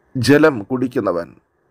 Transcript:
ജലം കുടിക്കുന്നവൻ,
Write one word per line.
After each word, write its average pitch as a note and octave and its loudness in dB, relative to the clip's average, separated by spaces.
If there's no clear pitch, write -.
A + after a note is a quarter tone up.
ജലം C#3+ 4
കുടിക്കുന്നവൻ, A2+ -4